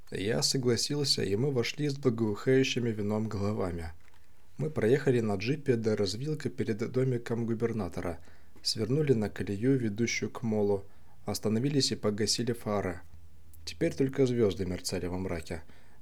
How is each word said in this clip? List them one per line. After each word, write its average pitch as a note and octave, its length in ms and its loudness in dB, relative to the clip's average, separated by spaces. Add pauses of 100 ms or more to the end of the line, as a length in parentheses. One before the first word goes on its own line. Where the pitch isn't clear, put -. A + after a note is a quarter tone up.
(100)
Я A#2+ 320 0
согласился, C3+ 840 2
и G2 100 0
мы C3+ 160 2
вошли C3+ 380 0
с C#3 80 -2
благоухающими A#2+ 920 2
вином G#2+ 380 0
головами. G2 640 -2 (680)
Мы D3+ 120 -2
проехали B2 500 4
на G#2 160 2
джипе B2 400 0
до A2 200 2
развилки A2+ 520 -2
перед A2 300 -2 (140)
домиком B2 540 0
губернатора, G#2+ 720 -2 (440)
свернули C3 500 2
на G#2+ 180 2
колею, G#2 460 0
ведущую A2 540 0
к - 120 -10
молу, G#2 420 2 (400)
остановились B2 680 2
и A2 60 -2
погасили A2 560 0
фары. G2 480 -2 (640)
Теперь - 300 -2
только C3+ 320 2
звёзды G#2 400 2
мерцали F2+ 400 -4
во F2+ 120 -4
мраке. F2 440 -4 (400)